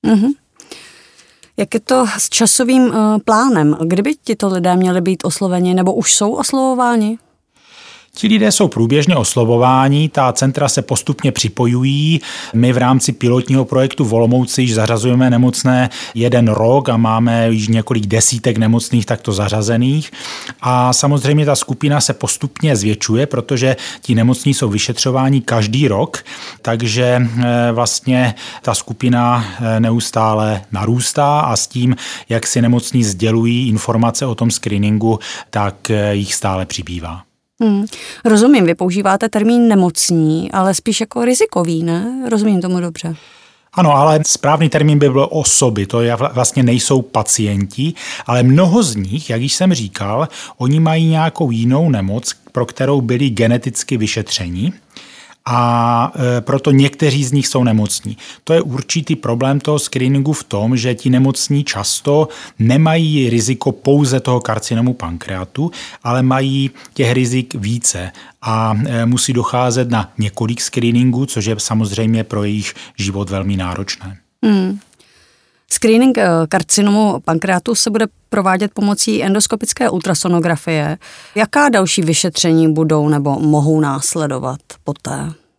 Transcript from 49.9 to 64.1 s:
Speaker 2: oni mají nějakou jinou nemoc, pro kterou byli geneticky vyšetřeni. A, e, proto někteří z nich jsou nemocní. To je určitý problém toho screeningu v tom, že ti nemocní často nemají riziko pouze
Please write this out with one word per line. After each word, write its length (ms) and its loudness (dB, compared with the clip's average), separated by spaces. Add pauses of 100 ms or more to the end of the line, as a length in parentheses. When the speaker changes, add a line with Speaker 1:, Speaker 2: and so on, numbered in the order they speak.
Speaker 2:
oni 220 0
mají 280 2
nějakou 440 0
jinou 380 2
nemoc, 440 -2 (180)
pro 140 -2
kterou 360 -2
byli 280 0
geneticky 680 -2
vyšetřeni. 760 -4 (720)
A, 640 0 (260)
e, 40 -2
proto 300 0
někteří 520 2
z 80 -4
nich 160 0
jsou 160 0
nemocní. 540 -2 (260)
To 100 0
je 80 4
určitý 540 -4
problém 440 -2
toho 200 -2
screeningu 540 0
v 100 -6
tom, 340 -2
že 180 -2
ti 140 -4
nemocní 540 2
často 640 0 (320)
nemají 680 2
riziko 420 0
pouze 480 2